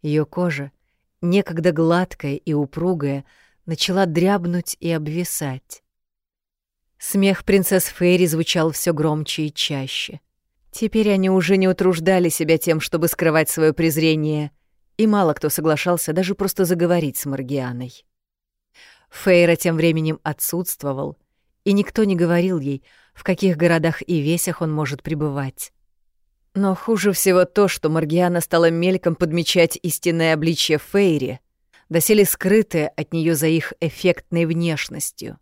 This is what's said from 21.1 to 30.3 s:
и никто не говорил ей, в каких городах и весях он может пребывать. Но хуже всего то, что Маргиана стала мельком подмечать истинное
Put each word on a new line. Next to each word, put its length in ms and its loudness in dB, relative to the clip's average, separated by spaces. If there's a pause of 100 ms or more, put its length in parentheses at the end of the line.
и 80 2
никто 320 2
не 120 0
говорил 440 2
ей, 220 -6 (320)
в 100 -20
каких 320 0
городах 500 0
и 140 0
весях 400 -2
он 100 -2
может 320 -4
пребывать. 680 -6 (840)
Но 200 2
хуже 380 0
всего 340 4
то, 200 2
что 220 -2
Маргиана 540 0
стала 280 2
мельком 440 0
подмечать 680 0
истинное 520 0